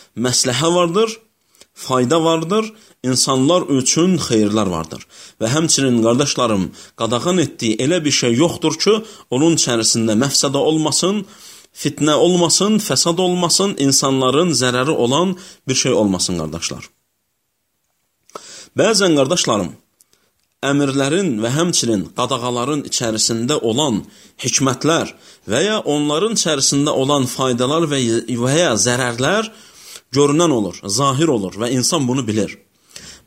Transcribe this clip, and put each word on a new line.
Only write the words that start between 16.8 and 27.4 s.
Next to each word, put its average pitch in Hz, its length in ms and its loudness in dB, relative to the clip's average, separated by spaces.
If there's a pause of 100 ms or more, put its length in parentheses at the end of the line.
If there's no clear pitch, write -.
Bəzən, 196 400 4
qardaşlarım, 127 540 0 (880)
əmrlərin 143 800 0
və 117 80 -2
həmçinin 127 640 0
qadağaların 123 720 -4
içərisində 117 720 -2
olan 117 460 0 (340)
hikmətlər 135 720 0 (400)
və 117 140 0
ya 214 160 -2
onların 147 580 -2
içərisində 143 560 0
olan 135 320 2
faydalar 131 640 0